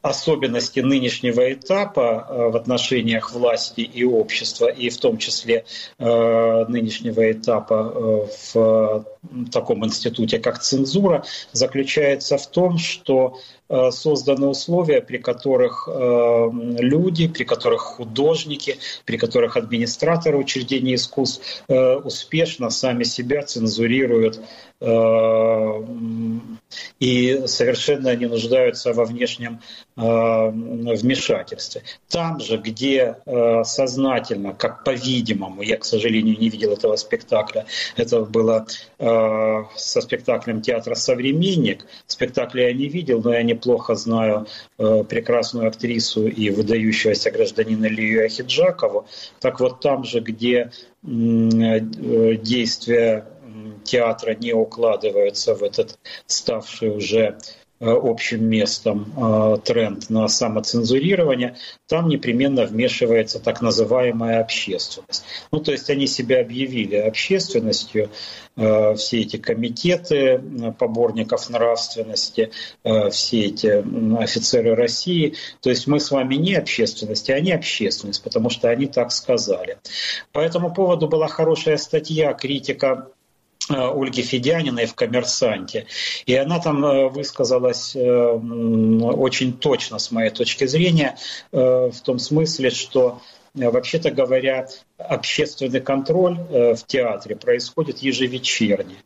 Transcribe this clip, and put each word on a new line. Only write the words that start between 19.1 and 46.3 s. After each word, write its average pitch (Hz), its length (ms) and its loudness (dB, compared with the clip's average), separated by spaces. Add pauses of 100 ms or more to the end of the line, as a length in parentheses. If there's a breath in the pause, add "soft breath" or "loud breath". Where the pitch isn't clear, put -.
которых 117 380 2
администраторы 139 840 0
учреждений 131 580 -2
искусств, - 760 -4
э, 131 260 6
успешно 147 760 -2
сами 120 360 0
себя 127 380 -2
цензурируют, 113 1000 2 (400 loud breath)
э, - 40 -6
м, 113 1700 2 (400 loud breath)
и 127 480 2
совершенно 127 680 0
не 120 120 -2
нуждаются 117 680 0
во 117 120 2
внешнем, 117 540 -6 (360 loud breath)
э, 113 540 2
вмешательстве. 117 1300 -2 (280 loud breath)
Там 165 300 -4
же, 110 180 -2
где, 117 580 0 (100)
э, 117 380 2
сознательно, 123 880 -2
как, - 300 -6
по-видимому, 110 800 -2
я, 107 160 -2
к - 80 -10
сожалению, 110 540 2
не 113 100 2
видел 107 240 0
этого 107 240 2
спектакля, - 680 -2 (300 loud breath)
это 120 260 2
было, 110 440 2 (340 loud breath)
э, 110 640 2 (120)
со - 260 -2
спектаклем 113 600 -4
театра 117 340 -4
«Современник». 135 880 0 (220 loud breath)
Спектакля 123 600 -2
я 123 60 2
не 139 160 -2
видел, 135 340 0
но 120 100 2
я 117 100 2
неплохо 117 520 0
знаю, 110 520 0 (320 loud breath)
э, 110 240 4
прекрасную 117 640 -2
актрису 113 600 -2
и 107 220 0